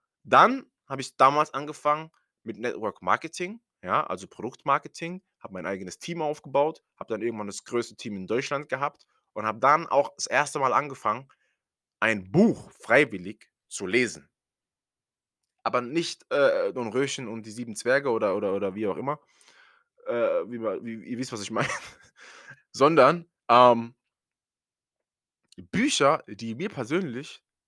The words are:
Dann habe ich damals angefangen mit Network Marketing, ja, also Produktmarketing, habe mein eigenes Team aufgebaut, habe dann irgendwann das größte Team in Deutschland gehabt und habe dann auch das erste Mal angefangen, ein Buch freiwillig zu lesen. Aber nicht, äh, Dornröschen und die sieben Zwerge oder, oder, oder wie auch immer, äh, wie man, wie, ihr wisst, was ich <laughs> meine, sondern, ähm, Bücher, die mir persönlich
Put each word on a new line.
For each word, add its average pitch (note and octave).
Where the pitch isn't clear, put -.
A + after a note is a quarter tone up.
Dann G3
habe C3+
ich -
damals D3
angefangen D3+
mit A2
Network G#2+
Marketing, E3
ja, G#2
also F#2
Produktmarketing, D3+
habe -
mein F#2
eigenes F#2+
Team E3+
aufgebaut, D3+
habe -
dann G#2
irgendwann A2
das -
größte A#2
Team G#2
in F#2+
Deutschland C#3
gehabt C#3
und G#2+
habe A2
dann D3+
auch C#3
das -
erste C#3+
Mal C3
angefangen, C3
ein G#2
Buch E3
freiwillig G#2+
zu -
lesen. G2
Aber B2
nicht, D3+
äh, G2+
Dornröschen B2+
und A2+
die A2
sieben A2+
Zwerge C3+
oder, G#2+
oder, G2
oder G2
wie G#2+
auch F2+
immer, C3+
äh, A2+
wie A#2+
man, A2
wie, A2+
ihr A#2+
wisst, B2+
was G#2
ich G2
<laughs> -
meine, A2+
sondern, D3+
ähm, A#2+
Bücher, D#3
die A2
mir E3
persönlich C#3